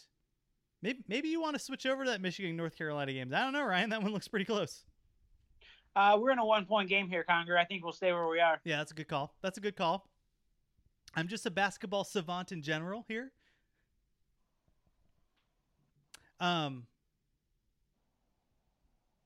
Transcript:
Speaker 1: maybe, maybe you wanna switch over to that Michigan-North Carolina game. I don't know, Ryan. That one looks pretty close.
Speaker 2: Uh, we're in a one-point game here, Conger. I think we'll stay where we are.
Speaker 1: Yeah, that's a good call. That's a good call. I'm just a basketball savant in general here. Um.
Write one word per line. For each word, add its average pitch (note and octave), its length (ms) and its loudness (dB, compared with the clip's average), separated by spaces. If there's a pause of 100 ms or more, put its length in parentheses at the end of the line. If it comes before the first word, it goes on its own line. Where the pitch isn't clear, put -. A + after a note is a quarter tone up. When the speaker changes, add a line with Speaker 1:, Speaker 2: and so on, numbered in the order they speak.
(800)
Speaker 1:
maybe, B3+ 260 -2
maybe C#4+ 220 -2
you E4 100 0
wanna D4+ 200 -2
switch - 260 -8
over C4+ 180 0
to B3+ 80 2
that G3 100 -2
Michigan-North E3 560 -4
Carolina D3 360 -2
game. C3 200 -4
I F#3+ 100 4
don't C4+ 100 -2
know, D4 100 0
Ryan. G3+ 280 2
That A3 120 0
one G#3 80 0
looks G3 160 -4
pretty G3 180 -2
close. G#3 380 -2 (1120)
Speaker 2:
Uh, G3+ 240 8
we're B3+ 120 4
in B3+ 80 2
a A3 60 2
one-point G3+ 440 2
game G3 200 2
here, F3 140 -2
Conger. E3+ 340 2
I F3 60 6
think F3+ 200 -4
we'll E3+ 100 -6
stay F#3 180 2
where E3+ 160 0
we E3 140 2
are. D#3+ 240 4
Speaker 1:
Yeah, D3+ 120 0
that's D3+ 140 -6
a D#3 40 -18
good D3+ 120 -10
call. C#3+ 340 -4
That's F#3+ 160 -4
a G3+ 40 -10
good G3+ 160 -4
call. F#3 320 0 (1080)
I'm E3 120 0
just G#3+ 180 -6
a G#3+ 60 -2
basketball G3 540 0
savant F3+ 460 -4
in E3 120 -8
general E3 440 -4
here. A#3+ 240 -8 (3000)
Um. D3+ 480 0 (2500)